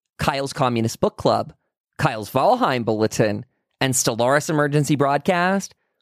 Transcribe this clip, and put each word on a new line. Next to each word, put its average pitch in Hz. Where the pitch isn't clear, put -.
Kyle's 139
Communist 117
Book -
Club, -
Kyle's 113
Valheim 151
Bulletin, 107
and 131
Stellaris 123
Emergency 147
Broadcast. 175